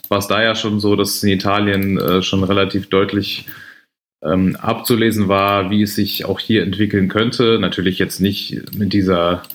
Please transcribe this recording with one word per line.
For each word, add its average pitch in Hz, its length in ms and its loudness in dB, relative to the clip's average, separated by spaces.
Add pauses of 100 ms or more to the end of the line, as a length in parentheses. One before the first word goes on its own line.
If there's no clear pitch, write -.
war's 101 180 0
da 101 140 0
ja 113 140 2
schon 107 240 -2
so, 104 160 2
dass 98 260 -2
in 104 80 2
Italien, 98 720 0
äh, 92 240 2
schon 95 200 0
relativ 98 460 0
deutlich, 101 560 0 (800)
ähm, 92 320 2
abzulesen 113 720 0
war, 98 420 2
wie 104 140 2
es 101 100 -2
sich - 320 -4
auch 95 140 -4
hier 110 240 0
entwickeln 95 460 0
könnte. 113 500 2
Natürlich 92 400 -2
jetzt 90 220 -2
nicht - 540 -4
mit 98 180 -2
dieser 90 500 2 (120)